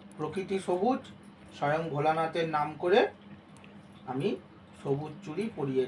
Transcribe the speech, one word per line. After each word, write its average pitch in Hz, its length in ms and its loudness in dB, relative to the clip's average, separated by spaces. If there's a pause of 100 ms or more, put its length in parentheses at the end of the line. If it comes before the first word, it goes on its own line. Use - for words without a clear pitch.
(180)
প্রকৃতি 185 400 -2 (100)
সবুজ, 214 340 2 (560)
স্বয়ং 151 260 2 (100)
ভোলানাথের 160 600 2
নাম 147 120 2 (140)
করে 180 180 8 (1120)
আমি 139 160 0 (540)
সবুজ 143 320 -2 (120)
চুড়ি 165 200 -4 (120)
পরিয়ে 131 300 2